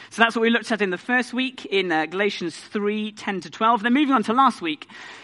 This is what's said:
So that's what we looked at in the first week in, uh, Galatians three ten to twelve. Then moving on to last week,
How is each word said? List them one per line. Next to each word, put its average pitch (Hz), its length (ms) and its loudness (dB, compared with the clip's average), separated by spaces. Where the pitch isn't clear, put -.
So - 120 -2
that's 226 140 4
what 233 60 2
we 226 80 4
looked 233 240 0
at 202 80 -2
in 202 80 0
the 180 80 -2
first 247 360 -2
week 254 320 -6
in, 190 240 0
uh, 156 160 2
Galatians 185 520 -4
three 214 560 -4
ten 202 280 -6
to 165 80 -16
twelve. 220 320 2
Then 240 120 2
moving 277 200 4
on 220 100 4
to 214 100 0
last 254 280 4
week, 156 280 -6